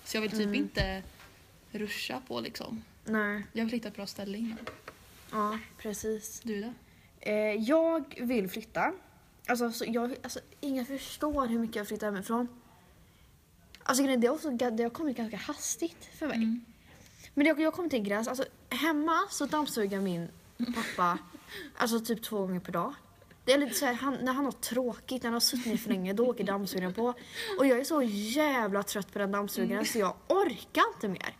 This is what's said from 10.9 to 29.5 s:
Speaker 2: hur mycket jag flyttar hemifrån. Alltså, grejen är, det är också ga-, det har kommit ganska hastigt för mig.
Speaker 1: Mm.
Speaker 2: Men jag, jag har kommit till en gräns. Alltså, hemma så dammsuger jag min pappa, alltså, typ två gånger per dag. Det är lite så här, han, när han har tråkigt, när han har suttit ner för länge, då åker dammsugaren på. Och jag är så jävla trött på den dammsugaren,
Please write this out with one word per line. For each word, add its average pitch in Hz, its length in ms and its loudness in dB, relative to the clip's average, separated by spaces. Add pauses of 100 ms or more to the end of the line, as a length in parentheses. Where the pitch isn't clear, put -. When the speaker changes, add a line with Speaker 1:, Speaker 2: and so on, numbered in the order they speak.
Speaker 2:
hur 233 120 2
mycket 226 160 -2
jag 208 120 -4
flyttar 214 200 -4
hemifrån. 220 400 -2 (1400)
Alltså, 262 200 4
grejen 269 160 4
är, - 20 4
det 233 60 6
är 240 40 4
också 311 180 -2
ga-, 247 220 0
det 226 120 0
har 233 60 0
kommit 262 280 -4
ganska 220 200 -4
hastigt - 680 -6
för - 220 -6
mig. 240 100 0
Speaker 1:
Mm. 226 280 0 (680)
Speaker 2:
Men 285 140 6
jag, 302 120 6
jag 320 60 4
har 320 60 4
kommit 339 200 -2
till 254 80 2
en 202 60 -2
gräns. 208 220 0
Alltså, 254 180 -2 (240)
hemma 311 500 2 (100)
så - 160 -2
dammsuger 240 520 0
jag 196 60 0
min 170 240 0 (300)
pappa, 226 600 0 (600)
alltså, 233 220 2
typ 226 240 -2
två 214 160 -4
gånger 185 200 0
per 180 140 -10
dag. 185 200 0 (520)
Det 247 80 8
är 277 40 8
lite 285 160 2
så - 120 0
här, 247 80 2
han, 262 200 0
när 247 200 0
han 277 120 0
har 247 60 0
tråkigt, 247 720 -4
när 247 40 -2
han 233 60 0
har 233 60 0
suttit 247 260 2
ner 226 120 0
för 214 120 -4
länge, 190 240 0
då 233 140 4
åker 233 160 0
dammsugaren 190 500 -2
på. 240 200 0 (460)
Och 269 80 8
jag 247 120 8
är 269 40 -2
så 302 200 2
jävla 220 800 2
trött - 300 -4
på 208 60 -4
den 202 120 0
dammsugaren, 202 400 0